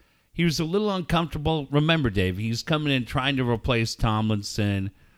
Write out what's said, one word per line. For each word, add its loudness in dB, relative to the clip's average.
he -2
was 0
a -2
little -2
uncomfortable. -2
Remember, 2
Dave, 0
he's -4
coming 0
in 0
trying -2
to 0
replace 0
Tomlinson. 0